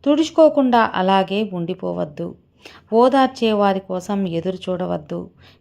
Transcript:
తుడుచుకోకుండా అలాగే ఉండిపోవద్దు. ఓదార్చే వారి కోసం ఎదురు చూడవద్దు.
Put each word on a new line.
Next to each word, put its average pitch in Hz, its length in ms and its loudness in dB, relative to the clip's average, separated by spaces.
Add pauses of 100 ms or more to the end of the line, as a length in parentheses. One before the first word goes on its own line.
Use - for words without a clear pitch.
తుడుచుకోకుండా 294 880 4
అలాగే 190 580 0
ఉండిపోవద్దు. 175 840 -6 (580)
ఓదార్చే 254 580 2
వారి 202 280 2
కోసం 190 480 -6
ఎదురు 165 300 -4 (120)
చూడవద్దు. 175 600 -6 (320)